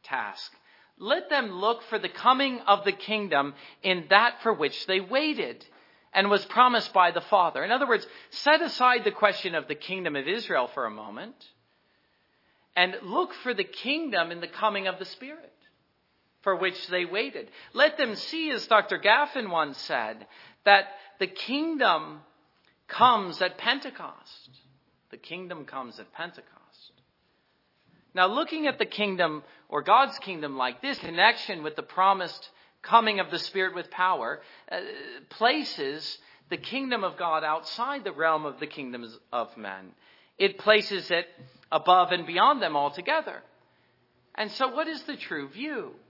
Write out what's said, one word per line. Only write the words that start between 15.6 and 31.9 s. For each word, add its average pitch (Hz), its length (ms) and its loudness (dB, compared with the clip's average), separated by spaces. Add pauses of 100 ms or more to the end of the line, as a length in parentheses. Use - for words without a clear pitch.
for 190 140 2
which 185 320 -2
they 180 180 0
waited. 208 460 -4 (220)
Let 302 240 4
them 233 180 0
see, 320 340 -6
as 233 160 -4
Doctor 202 320 4
Gaffin 233 540 2
once 151 260 -2
said, 113 480 -4 (380)
that 196 240 8 (320)
the 190 80 0
kingdom 196 920 -2 (680)
comes 202 560 4
at 180 160 -2
Pentecost. - 880 -6 (640)
The 123 60 -18
kingdom 175 480 -12
comes 123 340 -12
at 104 140 -20
Pentecost. - 800 -16 (1200)
Now, 185 100 6
looking 302 400 -2
at 269 140 -2
the 220 80 0
kingdom 180 560 -2 (260)
or 147 140 -2
God's 220 340 4
kingdom 151 400 -10
like 127 240 -4
this, 269 160 -6
connection 180 640 2
with 151 140 -6
the 156 80 -6
promised 185 680 0 (320)